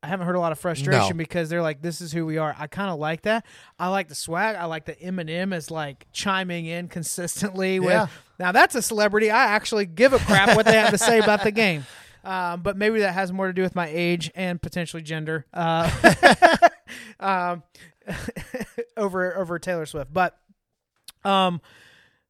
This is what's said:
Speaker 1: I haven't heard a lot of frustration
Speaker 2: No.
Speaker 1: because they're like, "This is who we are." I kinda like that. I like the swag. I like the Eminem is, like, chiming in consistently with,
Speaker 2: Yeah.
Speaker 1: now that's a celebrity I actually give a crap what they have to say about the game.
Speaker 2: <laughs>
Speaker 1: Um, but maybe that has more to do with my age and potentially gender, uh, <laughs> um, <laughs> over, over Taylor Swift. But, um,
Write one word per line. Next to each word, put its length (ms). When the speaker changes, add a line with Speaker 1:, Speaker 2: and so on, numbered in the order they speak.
Speaker 1:
I 60
haven't 180
heard 100
a 40
lot 120
of 80
frustration 560
Speaker 2:
No. 60
Speaker 1:
because 260
they're 140
like, 200
"This 180
is 120
who 140
we 120
are." 200
I 100
kinda 260
like 280
that. 220
I 100
like 200
the 60
swag. 420
I 100
like 180
the 100
Eminem 600
is, 160
like, 420
chiming 540
in 220
consistently 920
with, 100
Speaker 2:
Yeah. 160
Speaker 1:
now 140
that's 240
a 60
celebrity 480
I 160
actually 400
give 260
a 80
crap 360
what 100
they 120
have 120
to 80
say 220
about 240
the 80
game. 380
Speaker 2:
<laughs> 60
Speaker 1:
Um, 380
but 140
maybe 240
that 140
has 180
more 140
to 80
do 80
with 120
my 160
age 440
and 260
potentially 420
gender, 520
uh, 340
<laughs> 400
um, 420
<laughs> 920
over, 380
over 220
Taylor 280
Swift. 260
But, 240
um, 380